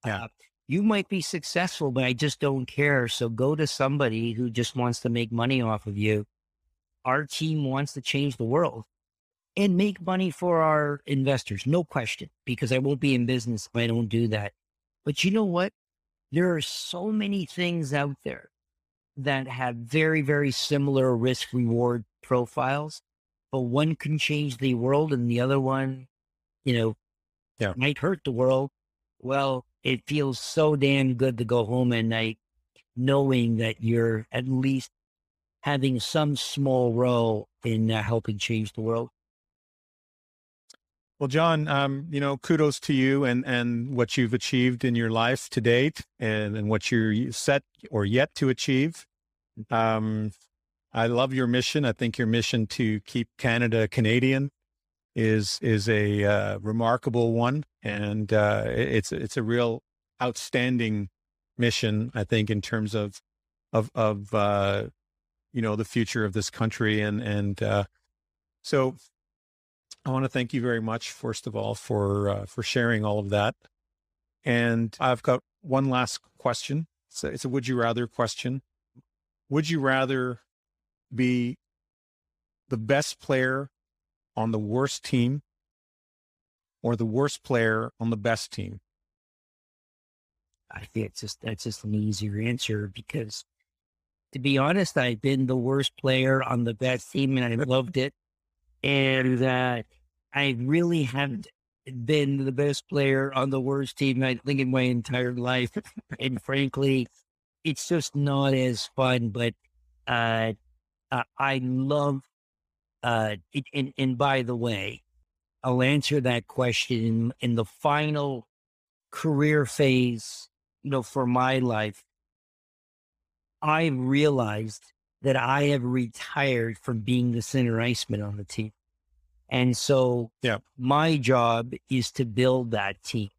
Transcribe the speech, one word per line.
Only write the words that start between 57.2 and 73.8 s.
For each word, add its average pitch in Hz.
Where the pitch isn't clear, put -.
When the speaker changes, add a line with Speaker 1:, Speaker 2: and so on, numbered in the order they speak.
Speaker 1:
one. 123
And, 104
uh, 104
it, 120
it's, -
it's -
a 120
real 117
outstanding 120
mission, 113
I 104
think, 107
in 104
terms 107
of, 104
of, 110
of, 107
uh, 101
you 120
know, 107
the 107
future 113
of 98
this 104
country. 107
And, 104
and, 104
uh, 104
so 131
I 131
wanna 131
thank 123
you 123
very 117
much, 113
first -
of 107
all, 107
for, 101
uh, 101
for -
sharing 117
all 104
of 101
that. 104